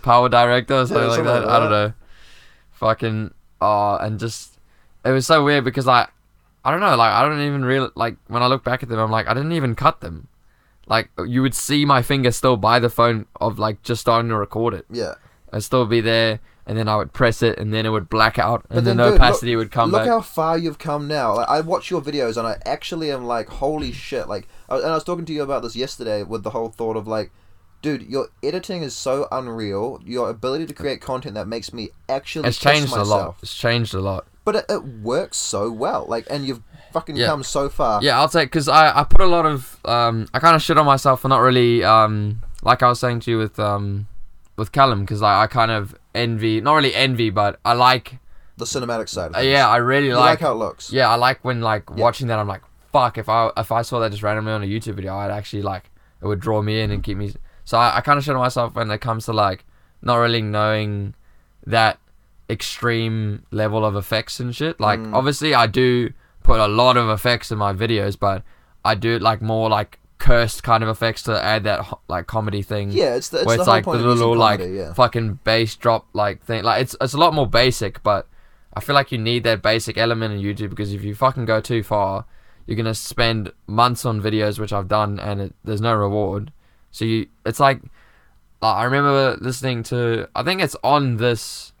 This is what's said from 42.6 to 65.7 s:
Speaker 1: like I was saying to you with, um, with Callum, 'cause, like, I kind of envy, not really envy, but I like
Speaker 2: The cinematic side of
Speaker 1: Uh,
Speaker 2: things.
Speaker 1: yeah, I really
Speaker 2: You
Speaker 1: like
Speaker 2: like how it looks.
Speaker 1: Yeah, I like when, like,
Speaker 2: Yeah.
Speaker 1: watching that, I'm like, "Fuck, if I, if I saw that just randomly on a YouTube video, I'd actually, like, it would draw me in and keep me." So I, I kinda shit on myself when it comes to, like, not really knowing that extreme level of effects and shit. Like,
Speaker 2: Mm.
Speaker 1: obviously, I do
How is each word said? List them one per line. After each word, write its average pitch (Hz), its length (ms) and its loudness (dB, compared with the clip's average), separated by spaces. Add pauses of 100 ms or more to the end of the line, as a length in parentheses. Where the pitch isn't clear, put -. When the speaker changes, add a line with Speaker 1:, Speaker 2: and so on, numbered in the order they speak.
Speaker 1:
like 123 200 2
I 123 60 6
was 123 100 0
saying 120 220 -2
to 120 100 -4
you 113 60 2
with, 110 220 -4
um, 101 480 -2 (500)
with 110 140 -6
Callum, 123 340 2
'cause, 104 160 -4
like, 104 140 4
I 107 120 4
kind 113 240 0
of 104 240 -4 (200)
envy, 113 460 0
not 143 140 2
really 139 200 2
envy, 117 340 2
but 101 360 0
I 120 80 2
like 123 440 2 (400)
Speaker 2:
The 117 80 -8
cinematic 117 440 -6
side 92 220 -8
of - 40 -10
Speaker 1:
Uh, - 40 -2
Speaker 2:
things. 135 120 2
Speaker 1:
yeah, 139 160 4
I 113 100 4
really 135 300 2
Speaker 2:
You 123 80 0
Speaker 1:
like 123 100 6
Speaker 2:
like 151 140 4
how 143 140 0
it - 20 -2
looks. - 360 -8
Speaker 1:
Yeah, 123 180 2
I 113 60 4
like 123 280 2
when, 123 180 -4
like, 110 220 -2 (120)
Speaker 2:
Yeah. 110 80 -2
Speaker 1:
watching 120 260 0
that, 113 100 -2
I'm 104 80 -4
like, 95 140 -8 (320)
"Fuck, 123 260 2
if 107 100 -8
I, 113 280 2
if 113 140 -4
I 117 120 0
saw 123 160 -4
that 113 120 0
just 104 120 -8
randomly 107 300 -2
on 104 100 -4
a 98 40 -4
YouTube 107 280 -6
video, 95 220 -8
I'd 101 140 -6
actually, 104 320 -8
like, 95 280 -8 (300)
it 95 60 -8
would 101 120 -2
draw 107 240 0
me 107 160 -2
in 107 120 -2
and 101 120 -4
keep 101 140 -6
me." 101 160 -6 (320)
So 117 140 0
I, 117 180 4
I 123 40 0
kinda 143 200 2
shit 139 140 -2
on 127 60 0
myself 123 340 -2
when 113 160 -4
it 107 100 -4
comes 110 240 -4
to, 113 80 -6
like, 101 320 -2 (380)
not 120 140 2
really 117 260 2
knowing 104 720 -2 (500)
that 110 320 2 (640)
extreme 113 920 -4
level 107 340 -2
of 101 100 -2
effects 107 440 -6
and 123 160 -8
shit. 160 240 -6
Like, 107 200 0
Speaker 2:
Mm. 110 140 -10
Speaker 1:
obviously, 143 400 0
I 120 140 4
do 123 440 2 (320)